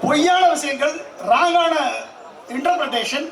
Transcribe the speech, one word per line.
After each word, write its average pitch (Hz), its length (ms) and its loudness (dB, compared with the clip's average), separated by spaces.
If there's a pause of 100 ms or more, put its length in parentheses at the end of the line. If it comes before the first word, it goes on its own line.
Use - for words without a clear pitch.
பொய்யான 339 380 2 (100)
விஷயங்கள், 285 420 -2 (380)
ராங்கான 339 420 4 (800)
இன்டர்பிரேஷன் 294 760 -2